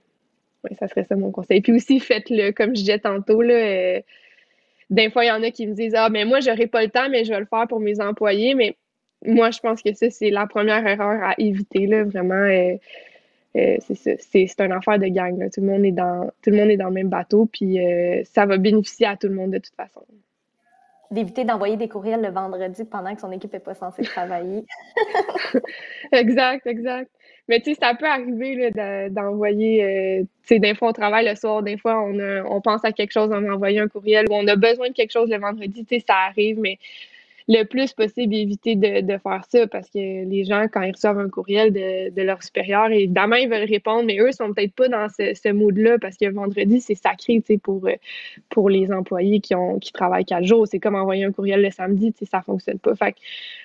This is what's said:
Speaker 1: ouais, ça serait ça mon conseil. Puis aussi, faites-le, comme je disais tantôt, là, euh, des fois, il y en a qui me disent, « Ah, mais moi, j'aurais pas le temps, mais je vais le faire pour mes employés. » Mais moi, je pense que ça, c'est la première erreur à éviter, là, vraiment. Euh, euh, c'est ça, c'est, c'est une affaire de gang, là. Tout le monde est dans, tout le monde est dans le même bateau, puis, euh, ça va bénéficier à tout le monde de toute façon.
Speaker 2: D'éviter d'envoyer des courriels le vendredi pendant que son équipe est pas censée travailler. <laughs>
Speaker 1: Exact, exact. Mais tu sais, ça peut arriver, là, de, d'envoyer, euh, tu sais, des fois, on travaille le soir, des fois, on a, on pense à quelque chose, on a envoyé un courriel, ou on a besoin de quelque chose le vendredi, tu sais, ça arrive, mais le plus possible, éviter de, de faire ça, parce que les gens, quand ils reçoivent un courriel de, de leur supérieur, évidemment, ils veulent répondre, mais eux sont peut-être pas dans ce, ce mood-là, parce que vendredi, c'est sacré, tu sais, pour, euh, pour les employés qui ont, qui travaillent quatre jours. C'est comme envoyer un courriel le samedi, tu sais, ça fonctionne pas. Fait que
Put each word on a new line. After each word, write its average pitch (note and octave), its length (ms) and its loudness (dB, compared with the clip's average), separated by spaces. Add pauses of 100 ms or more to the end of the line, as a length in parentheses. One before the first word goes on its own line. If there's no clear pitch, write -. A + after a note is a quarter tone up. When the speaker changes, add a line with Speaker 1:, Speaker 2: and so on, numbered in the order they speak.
(640)
Speaker 1:
ouais, - 160 -12
ça G3 80 -6
serait G3 160 -4
ça G3+ 120 -4
mon G3 160 -2
conseil. F#3 300 2
Puis A#3 120 4
aussi, B3+ 260 4
faites-le, G#3+ 520 0
comme G#3 180 0
je A3+ 120 -2
disais G#3 180 2
tantôt, G#3+ 420 2
là, A#3+ 120 4
euh, G3 480 0 (880)
des A3 220 2
fois, A#3+ 120 2
il A#3 40 4
y A#3 40 2
en A3 120 -2
a A#3 80 -2
qui A3+ 160 -8
me G#3+ 60 -4
disent, « A3 220 -4
Ah, A3+ 140 4
mais G#3+ 160 0
moi, B3+ 140 4
j'aurais A#3 280 2
pas A3+ 140 0
le A3 80 2
temps, B3+ 200 0
mais B3 140 2
je A3 80 -4
vais G3+ 80 -2
le G#3 60 -6
faire A3+ 220 -2
pour A3+ 120 -4
mes G#3 220 -2
employés. » G#3+ 540 0
Mais A3 200 2 (480)
moi, A3+ 280 4
je - 80 -10
pense A3+ 240 -4
que G#3 100 -2
ça, A#3 160 0
c'est G#3+ 220 -2
la G3+ 160 0
première G#3+ 400 0
erreur G#3 340 0
à F#3+ 160 -2
éviter, G3+ 480 0
là, G#3+ 200 2
vraiment. F#3 280 -2
Euh, F#3+ 420 2 (800)
euh, - 260 2
c'est - 140 -6
ça, - 220 -4
c'est, F#3 300 2
c'est - 140 -8
une F#3+ 100 -2
affaire G3+ 260 0
de G3 100 0
gang, F3+ 300 -2
là. F#3+ 120 -6
Tout G3 120 -8
le G3 60 0
monde G3 180 2
est F#3+ 60 2
dans, F3+ 400 -4 (100)
tout - 80 0
le G#3 80 6
monde G#3 120 4
est G#3 80 4
dans F#3+ 100 -4
le F#3 60 -2
même F#3+ 160 -2
bateau, G3 420 2
puis, F#3 280 -2
euh, F3 440 0
ça G3+ 240 2
va G3 100 2
bénéficier G#3+ 480 2
à G3+ 100 0
tout G3+ 120 -4
le G3 80 -4
monde F#3+ 160 -4
de F#3+ 80 -2
toute - 160 -20
façon. - 260 -16 (1120)
Speaker 2:
D'éviter G#3+ 320 -4
d'envoyer G#3+ 320 -2
des A3 120 -4
courriels A3 340 -4
le G3+ 80 -2
vendredi F#3+ 560 -6
pendant G3+ 280 -10
que G#3 80 -14
son F#3+ 100 -10
équipe F#3+ 220 -12
est F#3+ 60 -10
pas F#3+ 140 -12
censée F#3 300 -10
travailler. F#3 600 -6 (320)
<laughs> - 1160 -4
Speaker 1:
Exact, B3+ 560 2
exact. B3 420 -6 (380)
Mais A#3 140 2
tu D4 120 -2
sais, - 80 -8
ça A#3+ 140 2
peut D4 100 -6
arriver, B3+ 500 -4
là, B3 140 -2
de, G3 400 -6
d'envoyer, G#3 760 0
euh, F#3+ 380 0
tu - 340 0
sais, G#3+ 40 6
des G#3 160 2
fois, A#3 140 0
on A3+ 40 0
travaille A3 340 0
le G#3 60 0
soir, G#3+ 300 -4
des G#3 140 -6
fois, A3+ 220 -2
on G3+ 200 -4
a, G3 240 -4
on G3+ 180 -4
pense A3 240 0
à A3 60 0
quelque G#3 200 -4
chose, G#3+ 200 2
on G#3 120 -2
a G3+ 80 -2
envoyé G3 280 0
un G#3+ 80 0
courriel, G#3+ 420 2
ou G#3 60 0
on G3+ 120 0
a G3+ 80 6
besoin A#3 340 2
de C4 40 -10
quelque A3 180 0
chose A#3 200 0
le G#3 80 -2
vendredi, G#3 440 -8
tu B3 120 -4
sais, A3+ 100 -2
ça G#3 80 4 (140)
arrive, G#3+ 320 -2
mais G3 180 -2 (720)
le A3+ 120 6
plus B3+ 300 -2
possible, A3 420 -2
éviter G#3 400 -2
de, G3+ 260 2
de G3 160 -2
faire F#3+ 320 -6
ça, A#3+ 160 4
parce G3 240 -8
que - 80 -8
les F#3+ 460 -4
gens, G#3 280 0
quand G3 120 -2
ils F#3+ 80 -2
reçoivent G#3 260 0
un G3 120 -4
courriel G3+ 440 2
de, F#3+ 380 -4
de F#3+ 100 -4
leur F#3+ 220 -2
supérieur, G3+ 480 0
évidemment, G3+ 460 2
ils B3+ 120 2
veulent G#3+ 180 -2
répondre, A3 380 0
mais G3+ 140 0
eux B3 120 4
sont G#3+ 220 -4
peut-être G3+ 220 -2
pas B3+ 120 2
dans G#3+ 220 -2
ce, G3+ 240 -4
ce G#3 180 -2
mood-là, G#3+ 460 4
parce F#3+ 180 -8
que G3+ 140 0
vendredi, G3+ 500 0
c'est A3 140 -2
sacré, G3+ 480 0
tu A3 120 2
sais, G#3 40 4
pour, F#3+ 300 -4
euh, - 60 2 (560)
pour G3+ 200 2
les F#3+ 220 2
employés F#3+ 480 0
qui G3+ 160 -2
ont, F#3 240 -2
qui - 120 -14
travaillent F#3 340 0
quatre F3+ 180 -2
jours. G#3+ 240 4
C'est G3 100 -4
comme G3+ 160 -2
envoyer F#3+ 300 -2
un G3 80 -2
courriel G3 320 2
le G3 80 0
samedi, G3 420 0
tu - 60 -18
sais, G#3 100 -10
ça F#3 140 -2
fonctionne F#3+ 340 -6
pas. - 160 0
Fait G3+ 200 -2
que - 40 -20 (480)